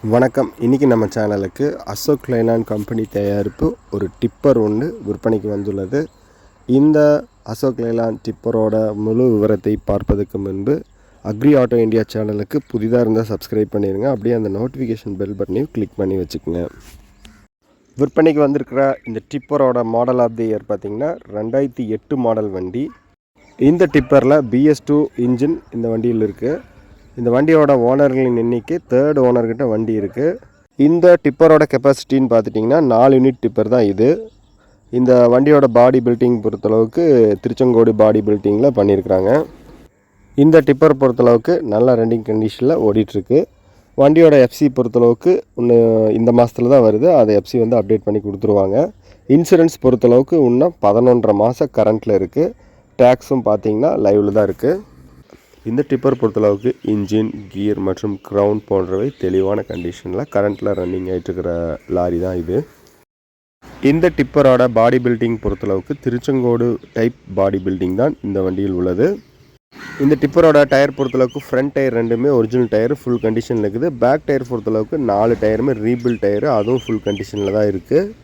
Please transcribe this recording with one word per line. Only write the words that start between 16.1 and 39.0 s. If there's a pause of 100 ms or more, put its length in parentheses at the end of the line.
வச்சுக்கோங்க. (1300)
விற்பனைக்கு
வந்திருக்கிற
இந்த (140)
tipper-ஓட
model
of
the
year
பார்த்தீங்கன்னா, (240)
ரெண்டாயிரத்தி (100)
எட்டு
மாடல்
வண்டி. (720)
இந்த
tipper-ல
பி
எஸ்
டூ
இன்ஜின் (160)
இந்த
வண்டியில்
இருக்கு. (580)
இந்த
வண்டியோட (140)
ஓனர்களின்
எண்ணிக்கை (140)
தேர்ட் (100)
ஓனர்கிட்ட
வண்டி
இருக்கு. (520)
இந்த (180)
tipper-ஓட
கெப்பாசிட்டின்னு
பார்த்துட்டிங்கன்னா, (140)
நாலு
யூனிட்
டிப்பர்
தான்
இது. (880)
இந்த (200)
வண்டியோட (140)
பாடி
பில்டிங்
பொறுத்தளவுக்கு (380)
திருச்செங்கோடு (100)
பாடி
பில்டிங்கில்
பண்ணியிருக்கிறாங்க. (1120)